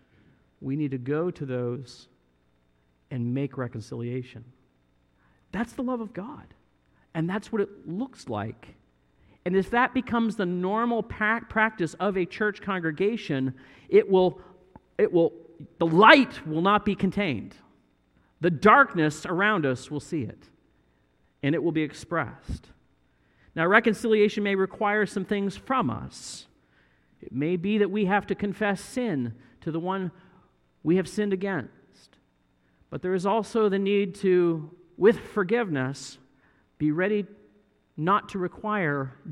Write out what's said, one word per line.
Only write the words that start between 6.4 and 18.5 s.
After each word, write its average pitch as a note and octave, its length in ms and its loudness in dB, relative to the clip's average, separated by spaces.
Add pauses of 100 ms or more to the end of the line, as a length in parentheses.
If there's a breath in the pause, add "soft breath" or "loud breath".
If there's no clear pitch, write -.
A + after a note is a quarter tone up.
And E3 140 -2
that's G3+ 220 -6
what A3 100 0
it - 280 -6
looks G#3 400 -8
like. G#2+ 460 -8 (720 soft breath)
And F3+ 120 0
if F#3+ 140 0
that B3 240 2
becomes A#3 420 -2
the G3 100 -2
normal G#3 560 -2
pa-, A3+ 460 -2
practice A3 460 0
of F#3+ 220 -2
a F3+ 100 0
church G3+ 340 -4
congregation, E3 920 -2 (340 loud breath)
it G#3 220 4
will, F#3 300 4 (580 loud breath)
it G#3 140 2
will, E3 200 4 (460)
the E3+ 80 2
light A3 600 8
will D#3+ 160 -2
not G3+ 220 4
be G3+ 100 0
contained. E3 600 -4 (880 soft breath)
The E3+ 100 2